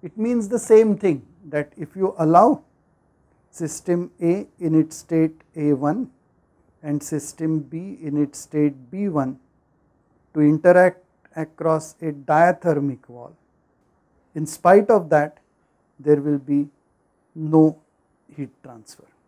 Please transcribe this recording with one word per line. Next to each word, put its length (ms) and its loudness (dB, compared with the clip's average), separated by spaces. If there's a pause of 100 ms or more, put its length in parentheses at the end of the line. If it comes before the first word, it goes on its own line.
It 160 -16
means 300 -2
the 100 -4
same 380 4
thing, 300 -2 (200)
that 300 -6
if 200 -14
you 220 -4
allow 440 4 (880)
system 600 -6 (100)
A 260 -2 (120)
in 220 -4
its 160 -4
state 460 -4 (140)
A 160 -2
one 380 -4 (720)
and 200 -6
system 580 -8
B 420 -14
in 200 -4
its 160 -8
state 520 -6
B 180 -6
one 300 -6 (960)
to 60 -2
interact 600 2 (340)
across 640 -6
a 120 -8
diathermic 960 0
wall, 280 -20 (1000)
in 120 -6
spite 440 4
of 200 2
that 280 0 (600)
there 220 2
will 180 -4
be 300 -2 (680)
no 440 2 (580)
heat 140 -12 (120)
transfer. 440 -20 (220)